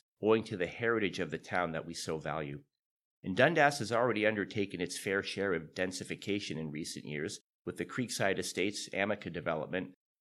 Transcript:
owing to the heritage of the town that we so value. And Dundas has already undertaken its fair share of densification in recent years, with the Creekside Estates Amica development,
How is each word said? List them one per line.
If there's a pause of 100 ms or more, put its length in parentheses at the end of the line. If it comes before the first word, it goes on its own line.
(220)
owing
to
the
heritage
of
the
town
that
we
so
value. (640)
And
Dundas
has
already
undertaken
its
fair
share
of
densification
in
recent
years, (240)
with
the
Creekside
Estates
Amica
development, (300)